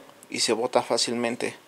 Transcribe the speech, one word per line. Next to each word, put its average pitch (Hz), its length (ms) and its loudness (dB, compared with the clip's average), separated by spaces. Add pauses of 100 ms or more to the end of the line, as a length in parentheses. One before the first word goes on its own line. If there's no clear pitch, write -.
(300)
y 123 100 -4
se 117 140 2
bota 120 280 2
fácilmente. 117 720 0 (140)